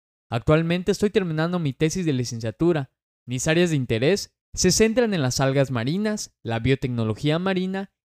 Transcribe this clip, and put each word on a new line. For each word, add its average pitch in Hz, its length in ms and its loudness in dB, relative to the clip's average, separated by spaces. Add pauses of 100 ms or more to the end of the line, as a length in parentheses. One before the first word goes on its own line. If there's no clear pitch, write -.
(300)
Actualmente 165 640 0
estoy 202 180 0
terminando 175 480 0
mi 156 140 0
tesis 156 340 -2
de 156 80 0
licenciatura. 127 800 -2 (340)
Mis 123 220 -4
áreas 170 220 4
de 156 80 0
interés 131 580 0 (180)
se - 180 2
centran 220 420 2
en 170 80 0
las 127 180 0
algas 135 320 2
marinas, 185 720 -4
la 113 160 -4
biotecnología 123 800 0
marina 190 520 -4 (140)